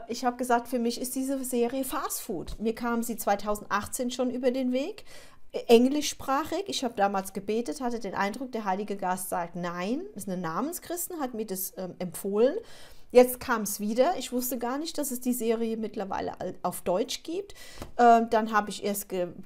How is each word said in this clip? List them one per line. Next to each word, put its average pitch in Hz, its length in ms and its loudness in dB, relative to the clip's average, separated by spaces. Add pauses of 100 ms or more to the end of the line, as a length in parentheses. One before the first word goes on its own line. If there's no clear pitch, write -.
ich 240 160 -4
habe 247 140 2
gesagt, 240 300 2
für 254 120 0
mich 233 220 0
ist 254 140 -4
diese 262 280 -2
Serie 247 400 0
Fast 285 380 -4
Food. - 380 -6
Mir 226 160 0
kam 233 280 0
sie 226 140 -4
zweitausendachtzehn 208 920 0
schon 254 180 0
über 254 220 2
den 254 200 0
Weg, 285 320 -2 (480)
äh, - 160 -6
englischsprachig. 285 1000 4
Ich - 160 -4
habe 247 120 -2
damals 196 380 2
gebetet, 226 480 -2
hatte 240 180 -2
den 196 140 -6
Eindruck, 226 380 -2
der 233 140 -4
Heilige 202 300 -2
Geist 190 340 -2
sagt, 175 260 -4
"Nein", 180 460 -2 (140)
ist 196 140 -8
eine 185 100 -2
Namenschristen, 311 800 -4
hat 254 140 -4
mir 220 140 -4
das, 185 280 -6
ähm, 185 240 -8
empfohlen. 202 560 2 (560)
Jetzt 247 280 8
kam's 220 400 -2
wieder. 233 400 4
Ich 247 120 -8
wusste 247 280 -2
gar 240 180 -2
nicht, 320 220 -4
dass 285 100 -2
es 240 100 -4
die 247 140 0
Serie 226 440 0
mittlerweile 196 640 -4
al-, 185 220 -4
auf 180 200 -2
Deutsch 196 420 0
gibt. 370 320 -8 (420)
Ähm, 233 320 10
dann 220 220 2
habe 208 180 4
ich - 140 -8
erst 202 260 -2
ge-, 180 200 -2 (160)